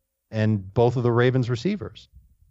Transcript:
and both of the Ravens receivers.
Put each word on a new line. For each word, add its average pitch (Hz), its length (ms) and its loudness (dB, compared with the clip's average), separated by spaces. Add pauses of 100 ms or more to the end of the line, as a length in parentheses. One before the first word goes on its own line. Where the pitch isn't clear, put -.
(300)
and 107 420 -2
both 123 220 2
of 131 80 -2
the 120 80 2
Ravens 120 400 2
receivers. - 580 -6 (420)